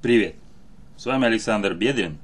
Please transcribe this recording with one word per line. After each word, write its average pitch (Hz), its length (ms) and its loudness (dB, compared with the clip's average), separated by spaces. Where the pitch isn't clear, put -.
Привет! 113 300 4
С - 80 -10
вами 131 220 2
Александр 107 440 0
Бедрин 92 520 -2